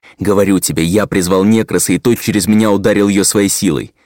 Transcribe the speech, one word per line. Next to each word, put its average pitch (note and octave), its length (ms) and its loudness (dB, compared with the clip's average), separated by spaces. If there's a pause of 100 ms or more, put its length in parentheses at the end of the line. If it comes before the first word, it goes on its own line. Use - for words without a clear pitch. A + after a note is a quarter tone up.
(180)
«Говорю G2 400 2
тебе, D#2+ 260 -4
я G2 220 0
призвал F#2+ 380 0
Некраса, G#2 480 0
и F2+ 60 0
тот A#2+ 200 0
через G#2 280 -2
меня G#2+ 240 2
ударил G2+ 380 0
ее G2 160 0
своей G2+ 240 0
силой. D#2+ 460 -4 (100)